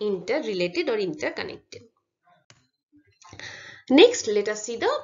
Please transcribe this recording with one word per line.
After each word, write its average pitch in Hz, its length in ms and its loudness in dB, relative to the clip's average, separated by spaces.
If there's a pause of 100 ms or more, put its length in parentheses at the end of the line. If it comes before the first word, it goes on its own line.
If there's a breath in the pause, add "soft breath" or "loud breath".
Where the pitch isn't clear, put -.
interrelated 202 880 -4
or 226 80 0
interconnected. - 840 -8 (2000 loud breath)
Next, 359 380 8
let 208 220 0
us 208 160 -6
see 233 100 -8
the 381 160 0 (120)